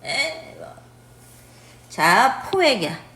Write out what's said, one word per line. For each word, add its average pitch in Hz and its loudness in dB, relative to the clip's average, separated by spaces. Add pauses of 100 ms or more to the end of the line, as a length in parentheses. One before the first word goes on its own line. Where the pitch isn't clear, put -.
예? 587 -8
이거. - -16 (1200)
자, 185 2
포획이야. 254 0 (180)